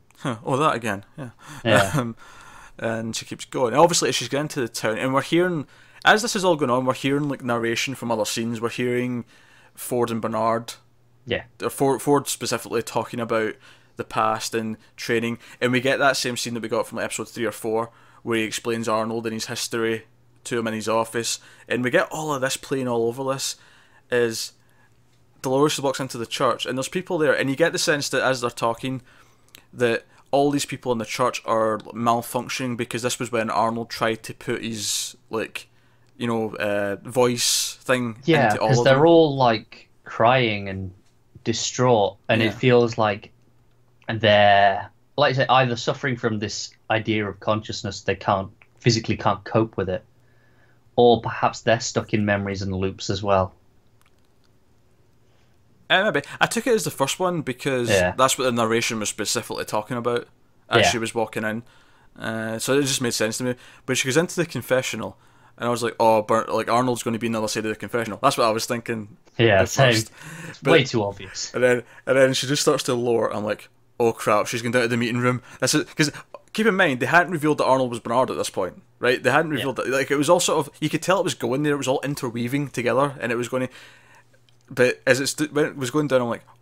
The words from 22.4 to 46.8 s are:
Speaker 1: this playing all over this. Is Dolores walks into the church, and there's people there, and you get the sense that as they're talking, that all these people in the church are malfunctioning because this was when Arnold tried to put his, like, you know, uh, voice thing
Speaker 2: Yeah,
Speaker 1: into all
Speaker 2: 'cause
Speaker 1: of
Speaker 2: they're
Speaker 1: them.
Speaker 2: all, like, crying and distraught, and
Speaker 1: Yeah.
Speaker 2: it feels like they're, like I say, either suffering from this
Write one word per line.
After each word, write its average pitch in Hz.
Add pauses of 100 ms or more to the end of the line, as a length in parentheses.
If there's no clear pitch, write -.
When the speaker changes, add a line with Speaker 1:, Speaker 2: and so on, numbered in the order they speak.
Speaker 1:
this 131
playing 135
all 117
over 131
this. - (560)
Is 120 (920)
Dolores 139
walks 135
into 131
the 113
church, -
and 127
there's 131
people 180
there, 147
and 127
you 135
get 165
the 180
sense 147
that 107
as 127
they're 120
talking, 123 (680)
that 120 (280)
all 139
these 143
people 127
in 117
the 107
church -
are 110
malfunctioning 120
because 117
this 123
was 120
when 110
Arnold 113
tried 113
to 117
put -
his, 107 (140)
like, - (500)
you 120
know, 110
uh, 101 (120)
voice 123
thing 123
Speaker 2:
Yeah, 143
Speaker 1:
into 107
all 110
Speaker 2:
'cause 110
Speaker 1:
of 120
Speaker 2:
they're 135
Speaker 1:
them. 151
Speaker 2:
all, 160
like, 117 (160)
crying 110
and 95 (520)
distraught, 113 (120)
and 110
Speaker 1:
Yeah. 110
Speaker 2:
it 101
feels 120
like 107 (840)
they're, 101 (260)
like 143
I -
say, 135
either 123
suffering 135
from 110
this - (200)